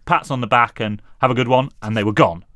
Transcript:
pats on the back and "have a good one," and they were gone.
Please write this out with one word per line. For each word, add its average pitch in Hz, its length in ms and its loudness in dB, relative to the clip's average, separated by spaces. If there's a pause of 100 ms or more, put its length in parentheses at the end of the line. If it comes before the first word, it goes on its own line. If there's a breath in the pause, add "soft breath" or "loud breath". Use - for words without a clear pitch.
pats - 260 0
on 127 100 -4
the 117 60 -4
back 120 320 2
and 107 220 -6 (180)
"have 127 120 2
a 120 40 -2
good 123 120 0
one," 127 220 0 (120)
and 107 140 -6
they 107 80 0
were 107 100 0
gone. 92 320 0 (100)